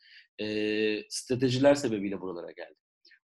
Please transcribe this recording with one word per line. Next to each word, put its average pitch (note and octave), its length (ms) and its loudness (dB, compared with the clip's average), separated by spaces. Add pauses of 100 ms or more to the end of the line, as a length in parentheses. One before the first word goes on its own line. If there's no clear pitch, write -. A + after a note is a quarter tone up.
(420)
e, G#2+ 60 -4 (600)
stratejiler C3 680 2
sebebiyle G2+ 460 -2
buralara E2+ 300 -8
geldi. D#2+ 240 -16 (500)